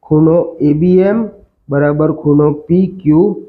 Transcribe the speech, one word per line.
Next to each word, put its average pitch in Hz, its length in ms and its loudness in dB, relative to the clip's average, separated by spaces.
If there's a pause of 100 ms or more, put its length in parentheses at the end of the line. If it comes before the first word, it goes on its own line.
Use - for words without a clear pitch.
ખૂણો 156 340 2 (240)
એ 147 120 0
બી 180 260 2
એમ 202 200 0 (500)
બરાબર 147 440 0
ખૂણો 147 400 0
પી 175 340 -2 (160)
ક્યુ 151 200 2 (260)